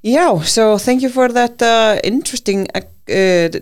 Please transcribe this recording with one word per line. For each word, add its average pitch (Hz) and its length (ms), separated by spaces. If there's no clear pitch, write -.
Yeah, 240 420
so 214 340
thank 254 240
you 262 80
for 254 200
that, 240 320
uh, 226 420
interesting, 208 720
uh, - 60
uh, 180 400